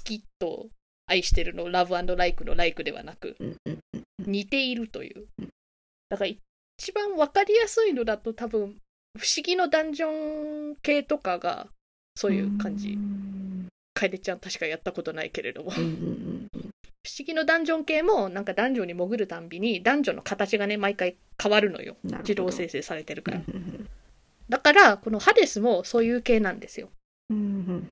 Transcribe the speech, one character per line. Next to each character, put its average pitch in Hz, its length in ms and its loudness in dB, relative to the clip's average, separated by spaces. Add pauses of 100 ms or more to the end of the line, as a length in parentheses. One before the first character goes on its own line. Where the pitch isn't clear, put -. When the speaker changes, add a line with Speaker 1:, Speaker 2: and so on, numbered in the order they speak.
Speaker 1:
き 220 200 -8 (160)
と 185 300 -6 (380)
愛 180 160 2
し - 120 4
て 170 100 4
る 175 100 -2
の、 175 160 -6
ラ 180 140 4
ブ 180 120 0
ア 175 40 0
ン 180 60 -2
ド 180 100 2
ラ 180 80 4
イ 175 100 4
ク - 100 -2
の - 100 4
ラ 175 100 6
イ 165 80 2
ク 160 120 -8
で 147 80 -4
は - 100 -12
な 151 120 -16
く、 - 240 -12
Speaker 2:
う - 60 -8
ん、 160 120 -8 (100)
う 143 40 -6
ん、 160 80 -6 (140)
う - 60 -10
ん、 - 40 -10 (180)
う - 20 -10
ん。 196 100 -4
Speaker 1:
似 202 140 -2
て 269 180 0
い 254 100 -2
る 233 140 -6
と - 160 -10
い - 80 -14
う。 214 140 -18 (140)
Speaker 2:
う - 20 -8
ん。 - 60 -12 (600)
Speaker 1:
だ 202 80 -4
か 202 80 -2
ら、 185 60 -2
一 - 640 -14
番 415 240 -2
わ 294 120 4
か 392 160 4
り 415 100 4
や 453 140 6
す 440 180 2
い 370 60 2
の 240 120 -2
だ 214 120 0
と、 226 160 -6
多 233 160 -8
分、 208 300 -4 (400)
不 - 80 -4
思 - 160 0
議 359 140 2
の 349 120 4
ダ 311 140 4
ン 320 100 -4
ジ 311 120 -2
ョ 302 680 -6
ン 294 60 -12
系 294 260 0
と 302 160 -2
か 180 200 -4
が、 - 280 -6 (480)
そ 202 160 0
う - 20 2
い 196 80 2
う 202 160 -2
感 208 220 -4
じ。 202 120 -6
Speaker 2:
う - 20 -6
ー 208 40 -4
ん。 196 720 -8 (260)
Speaker 1:
楓 190 260 -2
ち 196 100 -6
ゃ 180 60 -6
ん、 - 20 -20
確 - 220 -12
か 165 60 -4
や 156 100 -4
っ - 40 -14
た 180 120 -6
こ 170 100 -8
と 160 100 -6
な 156 120 -6
い 156 60 -8
け - 120 -6
れ 123 100 -6
ど 156 120 -12
も。 185 120 -8
Speaker 2:
う 165 40 -2
ん、 - 20 0
う 165 40 0
ん、 - 20 -2
う - 20 -2
ん、 - 640 -8
う - 40 -10
ん。 - 120 -12 (320)
Speaker 1:
不 - 160 -14
思 277 80 -12
議 330 80 -6
の 320 100 0
ダ 320 120 4
ン 330 80 0
ジ 330 80 0
ョ 320 60 2
ン 302 60 -6
系 311 200 0
も、 330 240 4
な 190 140 -6
ん - 20 -6
か、 - 100 -4
ダ 233 140 2
ン 269 60 2
ジ 233 60 0
ョ 185 40 -2
ン - 20 -4
に 175 80 -8
潜 180 220 -2
る 208 100 0
た 170 140 -10
ん 170 80 -14
び 170 100 -12
に、 196 240 0
ダ 254 140 4
ン 294 80 2
ジ 196 60 2
ョ - 20 -2
ン - 40 -4
の - 60 -12
形 202 340 -2
が 202 120 0
ね、 208 80 -2
毎 202 180 0
回 180 220 -2 (260)
変 202 80 2
わ 208 100 8
る 208 100 2
の - 120 -10
よ。 - 220 -12
Speaker 2:
な 180 60 -6
る - 80 -6
ほ - 0 -
ど。 - 40 -
Speaker 1:
自 214 140 0
動 185 160 0
生 170 160 -4
成 - 120 -4
さ - 140 -8
れ 156 80 -8
て 156 100 -12
る 151 100 -10
か - 100 -6
ら。 180 60 -4
Speaker 2:
う - 20 -4
ん、 - 80 -12
う - 40 -8
ん、 190 40 -8
う - 20 -6
ん。 185 300 -10 (600)
Speaker 1:
だ 247 100 0
か 294 140 6
ら、 285 260 10
こ 220 120 -6
の 214 80 0
ハ 403 140 6
デ 359 160 8
ス 202 120 -4
も 208 220 4
そ 233 200 2
う - 20 4
い 226 80 2
う 240 100 0
系 226 160 4
な 190 140 2
ん - 80 -10
で - 80 -16
す - 120 -14
よ。 - 100 -18 (400)
Speaker 2:
う 214 40 0
ん、 - 20 0
う 208 40 0
ん、 185 520 -4